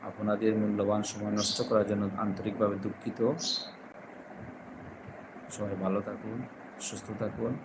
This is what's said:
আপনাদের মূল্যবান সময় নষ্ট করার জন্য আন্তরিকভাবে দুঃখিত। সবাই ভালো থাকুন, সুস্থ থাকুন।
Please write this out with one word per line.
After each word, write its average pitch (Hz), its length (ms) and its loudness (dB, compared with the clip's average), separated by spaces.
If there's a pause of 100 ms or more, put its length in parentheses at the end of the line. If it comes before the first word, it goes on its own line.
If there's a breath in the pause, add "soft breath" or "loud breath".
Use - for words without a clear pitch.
আপনাদের 107 420 4 (100)
মূল্যবান 104 400 4 (100)
সময় 104 280 0
নষ্ট - 180 2 (120)
করার 107 200 8
জন্য 104 140 4 (200)
আন্তরিকভাবে 101 520 2 (100)
দুঃখিত। - 340 -4 (2250)
সবাই 101 200 -2 (100)
ভালো 98 220 4
থাকুন, 107 300 -6 (500)
সুস্থ - 200 -8 (140)
থাকুন। 113 300 -2 (140)